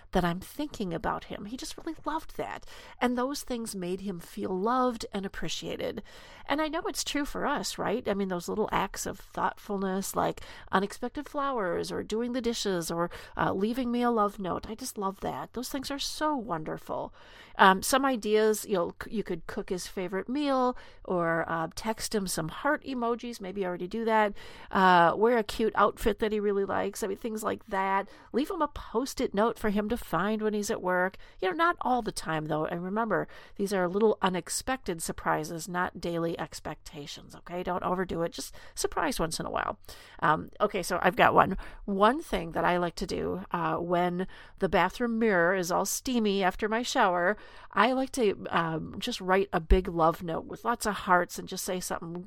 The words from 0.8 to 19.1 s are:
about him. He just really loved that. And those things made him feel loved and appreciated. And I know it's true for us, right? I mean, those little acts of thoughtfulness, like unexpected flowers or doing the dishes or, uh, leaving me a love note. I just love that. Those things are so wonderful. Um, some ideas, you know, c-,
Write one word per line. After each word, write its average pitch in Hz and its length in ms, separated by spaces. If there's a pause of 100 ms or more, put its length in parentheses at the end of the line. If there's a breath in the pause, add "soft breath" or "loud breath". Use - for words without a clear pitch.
about 165 320
him. - 200
He 226 120
just - 200
really 320 180 (100)
loved 311 320
that. - 280 (360 loud breath)
And 247 160
those 269 240
things 226 340
made 185 260
him 190 180
feel 190 380
loved 240 560
and 196 120
appreciated. - 800 (440 loud breath)
And 294 140
I 311 80
know 320 160
it's - 180
true 285 220
for 180 200
us, 226 320
right? 180 300
I 214 60
mean, 196 160
those 175 180
little 196 240
acts - 340
of 185 140
thoughtfulness, 190 960
like 165 260 (300 loud breath)
unexpected 220 560
flowers 190 640
or 180 120
doing 240 300
the 254 80
dishes 202 480
or, 170 200 (260 loud breath)
uh, 160 160
leaving 233 400
me 240 100
a 240 100
love 208 280
note. 180 300
I 220 60
just - 220
love 196 240
that. 143 320
Those 254 160
things 277 220
are 277 80
so 302 380
wonderful. 160 760 (460 soft breath)
Um, 190 220
some 269 240
ideas, 214 640
you 208 60
know, 175 180 (100)
c-, - 80